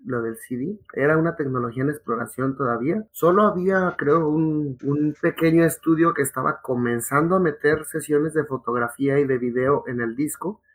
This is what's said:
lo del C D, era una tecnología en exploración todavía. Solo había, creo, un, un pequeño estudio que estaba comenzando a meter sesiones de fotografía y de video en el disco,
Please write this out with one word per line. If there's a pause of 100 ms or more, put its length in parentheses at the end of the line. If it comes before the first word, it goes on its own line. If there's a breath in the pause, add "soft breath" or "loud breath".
lo
del
C
D, (140)
era
una
tecnología
en
exploración
todavía.
Solo
había,
creo,
un,
un
pequeño
estudio
que
estaba
comenzando
a
meter
sesiones
de
fotografía
y
de
video
en
el
disco, (160)